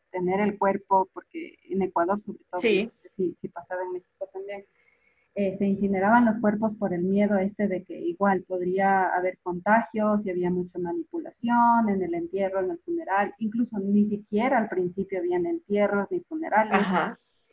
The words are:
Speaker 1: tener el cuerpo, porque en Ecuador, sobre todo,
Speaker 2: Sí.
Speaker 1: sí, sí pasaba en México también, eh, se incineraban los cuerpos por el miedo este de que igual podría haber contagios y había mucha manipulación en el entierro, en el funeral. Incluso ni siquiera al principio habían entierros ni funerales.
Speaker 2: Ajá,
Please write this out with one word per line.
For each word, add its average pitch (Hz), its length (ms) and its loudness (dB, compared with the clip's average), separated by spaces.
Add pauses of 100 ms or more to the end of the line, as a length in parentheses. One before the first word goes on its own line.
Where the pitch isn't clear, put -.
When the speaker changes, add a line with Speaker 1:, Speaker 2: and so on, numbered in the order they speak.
(120)
Speaker 1:
tener 185 280 0
el 202 180 0
cuerpo, 196 560 2
porque - 420 -14 (140)
en 190 120 -2
Ecuador, 185 440 0
sobre 185 140 -12 (100)
todo, 180 120 -6
Speaker 2:
Sí. 220 300 2 (240)
Speaker 1:
sí, 180 260 -2
sí - 80 -10
pasaba 180 340 -8
en 185 100 -8
México 180 400 -12
también, 202 300 -10 (720)
eh, 190 240 0
se 202 80 0
incineraban 196 580 4
los 214 160 2
cuerpos 214 380 0
por 190 140 -2
el 175 100 -2
miedo 202 340 2
este 202 300 -2
de 180 160 -4
que 165 160 -14
igual 180 480 0
podría 185 680 2
haber 180 280 -2
contagios 208 840 0
y 190 60 -4
había 180 180 -2
mucha 180 300 -4
manipulación 240 1080 0
en 196 120 0
el 170 140 -4
entierro, 190 460 -2
en 185 100 -2
el 170 80 -8
funeral. 190 600 -2
Incluso 220 400 -2
ni 202 300 2
siquiera 220 480 0
al 214 120 0
principio 185 500 -4
habían 175 260 0
entierros 202 680 0
ni 180 100 -2
funerales. 220 540 0
Speaker 2:
Ajá, 190 440 0 (340)